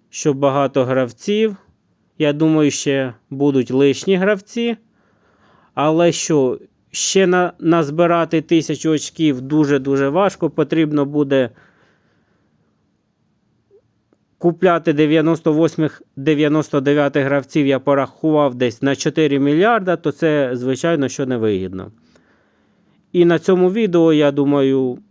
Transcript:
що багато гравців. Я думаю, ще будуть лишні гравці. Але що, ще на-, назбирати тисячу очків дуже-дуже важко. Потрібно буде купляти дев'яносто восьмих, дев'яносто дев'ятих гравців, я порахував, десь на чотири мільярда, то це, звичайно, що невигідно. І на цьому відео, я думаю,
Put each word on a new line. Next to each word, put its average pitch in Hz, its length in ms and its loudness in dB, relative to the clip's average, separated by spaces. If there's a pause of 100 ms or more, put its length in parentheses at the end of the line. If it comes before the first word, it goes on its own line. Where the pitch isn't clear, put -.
(100)
що - 240 -2
багато 135 500 0
гравців. 190 720 -2 (600)
Я 147 140 0
думаю, 156 380 2
ще 135 440 -4 (160)
будуть 135 400 0
лишні 139 460 0
гравці. 214 600 -4 (1000)
Але 160 380 2
що, 135 480 -2 (300)
ще - 360 0
на-, 180 320 2
назбирати 165 840 0
тисячу 160 480 -2
очків 147 500 -2
дуже-дуже 139 680 0
важко. 175 420 -2
Потрібно 151 540 -2
буде 139 460 0 (3000)
купляти 170 540 0
дев'яносто 156 600 2
восьмих, 156 500 -2 (140)
дев'яносто 147 640 0
дев'ятих 143 440 0
гравців, 139 420 -2
я 135 140 0
порахував, 143 720 0
десь 123 280 -2
на 139 140 0
чотири 143 420 0
мільярда, 175 580 0
то 160 160 -4
це, 143 440 0
звичайно, 131 520 -2
що 135 180 -6
невигідно. 98 640 -4 (1200)
І 175 120 4
на 170 140 4
цьому 180 340 2
відео, 175 400 2
я 147 200 2
думаю, 135 640 0 (120)